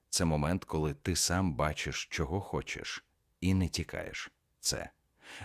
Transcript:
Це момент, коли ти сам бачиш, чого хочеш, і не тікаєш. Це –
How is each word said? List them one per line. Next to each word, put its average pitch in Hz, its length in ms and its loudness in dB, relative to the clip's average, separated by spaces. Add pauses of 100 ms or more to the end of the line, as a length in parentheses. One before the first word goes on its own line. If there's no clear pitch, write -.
Це - 160 2
момент, 78 400 2
коли 78 300 0
ти 90 220 0
сам 87 380 2
бачиш, 73 560 -2
чого 80 300 0
хочеш, - 640 -6 (360)
і 92 140 4
не 90 140 4
тікаєш. - 640 -6 (300)
Це – - 300 -2 (540)